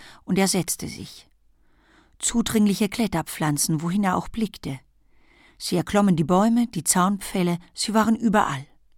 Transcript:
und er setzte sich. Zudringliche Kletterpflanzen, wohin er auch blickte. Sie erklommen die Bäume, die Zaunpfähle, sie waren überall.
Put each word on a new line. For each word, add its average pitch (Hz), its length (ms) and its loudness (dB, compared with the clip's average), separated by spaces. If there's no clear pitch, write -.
und 185 140 0
er 196 100 4
setzte 160 400 -4
sich. - 400 -14
Zudringliche 208 680 0
Kletterpflanzen, 156 960 -2
wohin 190 220 -2
er 180 120 0
auch 175 120 -4
blickte. 165 520 -8
Sie - 180 -4
erklommen 190 400 2
die 160 80 2
Bäume, 226 440 4
die 151 160 -8
Zaunpfähle, 185 760 0
sie - 180 -6
waren 220 240 4
überall. 185 500 0